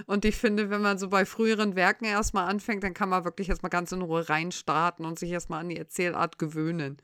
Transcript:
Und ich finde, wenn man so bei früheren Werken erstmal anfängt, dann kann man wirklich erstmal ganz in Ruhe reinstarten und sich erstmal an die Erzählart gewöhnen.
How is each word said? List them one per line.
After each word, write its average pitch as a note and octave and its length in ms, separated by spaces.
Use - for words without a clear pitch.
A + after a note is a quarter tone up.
Und G3+ 200
ich G#3 100
finde, G#3 340
wenn G3+ 120
man G3+ 160
so F#3+ 120
bei G3 160
früheren G#3+ 500
Werken F#3+ 300
erstmal G#3 440
anfängt, G3+ 340
dann F#3+ 100
kann G3 160
man F#3 140
wirklich F3 260
erstmal F#3 200
ganz F3 240
in F#3 80
Ruhe E3 260
reinstarten D#3+ 800
und D#3+ 120
sich E3+ 140
erstmal E3+ 300
an F3 80
die E3 80
Erzählart E3+ 600
gewöhnen. D#3 680